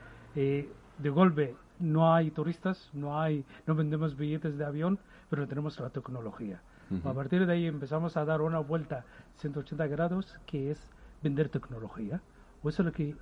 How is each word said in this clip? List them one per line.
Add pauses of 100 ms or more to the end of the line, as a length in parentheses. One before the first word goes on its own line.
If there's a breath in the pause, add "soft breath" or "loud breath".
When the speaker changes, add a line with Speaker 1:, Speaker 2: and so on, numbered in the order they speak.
(340 loud breath)
Speaker 1:
Eh, (300)
de
golpe, (240)
no
hay
turistas,
no
hay, (240 loud breath)
no
vendemos
billetes
de
avión, (320 loud breath)
pero
tenemos
la
tecnología. (300 loud breath)
Speaker 2:
Ujú.
Speaker 1:
A
partir
de
ahí
empezamos
a
dar
una
vuelta (320 loud breath)
ciento
ochenta
grados,
que
es (320 soft breath)
vender
tecnología. (440 soft breath)
O
eso
es
lo
que